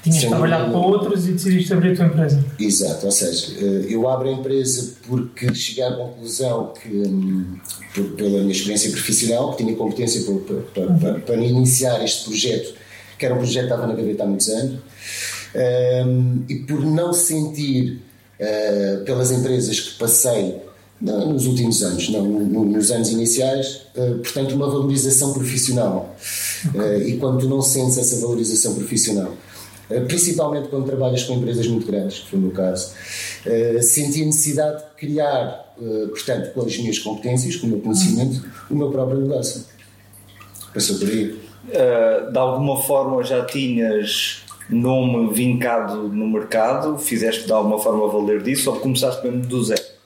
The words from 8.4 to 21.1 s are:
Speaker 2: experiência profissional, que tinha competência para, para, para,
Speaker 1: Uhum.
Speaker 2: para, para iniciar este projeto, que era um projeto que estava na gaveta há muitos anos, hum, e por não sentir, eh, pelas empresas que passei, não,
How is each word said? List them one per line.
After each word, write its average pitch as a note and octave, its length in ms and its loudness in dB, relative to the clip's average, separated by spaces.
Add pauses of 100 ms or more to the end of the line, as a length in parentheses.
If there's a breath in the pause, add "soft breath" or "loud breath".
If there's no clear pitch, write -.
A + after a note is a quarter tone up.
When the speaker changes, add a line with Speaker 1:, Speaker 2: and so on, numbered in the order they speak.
Speaker 2:
experiência G2+ 400 -2
profissional, A#2+ 600 0
que A#2 120 -4
tinha A2+ 120 0
competência A2 480 -2
para, G2+ 160 -2
para, - 220 -6
para, - 220 -6 (100)
Speaker 1:
Uhum. E3 60 6
Speaker 2:
para, G#2+ 200 0
para A#2+ 180 -2
iniciar B2+ 680 2
este - 220 -4
projeto, - 480 -2 (440 loud breath)
que C#3+ 80 -4
era B2 100 2
um - 40 0
projeto B2 280 0
que A#2+ 60 0
estava A2+ 140 -2
na A2 80 -2
gaveta G#2+ 280 -2
há G2+ 40 0
muitos G2 220 2
anos, B2+ 300 -2 (1300 loud breath)
hum, B2+ 440 2
e C3+ 60 -4
por C3+ 300 -4
não E3+ 280 2
sentir, D3 880 0 (380 soft breath)
eh, G#2 680 0
pelas B2+ 260 0
empresas B2 480 0
que - 180 -10
passei, A2 580 2 (460 loud breath)
não, B2+ 320 0